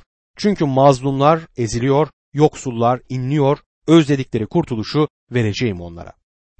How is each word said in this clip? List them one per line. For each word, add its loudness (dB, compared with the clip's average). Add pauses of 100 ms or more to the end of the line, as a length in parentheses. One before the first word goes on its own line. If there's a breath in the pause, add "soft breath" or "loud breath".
(380)
"Çünkü 0
mazlumlar 2 (160)
eziliyor, 0 (240)
yoksullar 0
inliyor, -2 (280)
özledikleri 2
kurtuluşu -2 (220)
vereceğim -2
onlara." -16 (480)